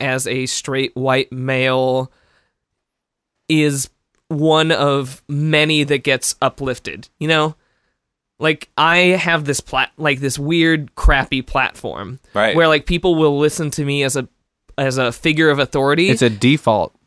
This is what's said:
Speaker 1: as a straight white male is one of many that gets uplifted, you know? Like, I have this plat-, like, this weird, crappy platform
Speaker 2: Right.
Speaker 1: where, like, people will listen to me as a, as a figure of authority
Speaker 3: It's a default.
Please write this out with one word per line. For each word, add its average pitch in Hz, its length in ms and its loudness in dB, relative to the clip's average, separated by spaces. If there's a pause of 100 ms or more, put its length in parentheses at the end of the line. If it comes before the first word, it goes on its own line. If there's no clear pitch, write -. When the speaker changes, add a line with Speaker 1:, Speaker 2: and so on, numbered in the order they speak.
Speaker 1:
as 131 260 -4
a 131 200 -4
straight 135 500 -4
white 131 340 -2
male 131 800 -2 (1400)
is 151 420 0 (380)
one 160 440 2
of 139 560 -2
many 151 560 2
that 143 140 0
gets 131 420 -2
uplifted, 127 680 -6 (100)
you 147 100 -4
know? 156 260 2 (840)
Like, 156 400 -2
I 165 200 2
have 175 460 2
this 139 160 -2
plat-, - 380 -4
like, 139 220 0
this 135 180 -4
weird, 160 560 0
crappy 135 480 2
platform 120 760 -6 (120)
Speaker 2:
Right. 107 240 2
Speaker 1:
where, 165 120 4
like, 151 180 0
people 175 300 0
will 151 220 2
listen 151 340 0
to 151 120 -4
me 143 180 -2
as 135 140 -2
a, 127 120 -4 (500)
as 135 180 -2
a 123 160 0
figure 160 380 2
of 139 80 2
authority 143 500 0
Speaker 3:
It's 127 140 2
a 123 80 6
default. 110 640 2 (120)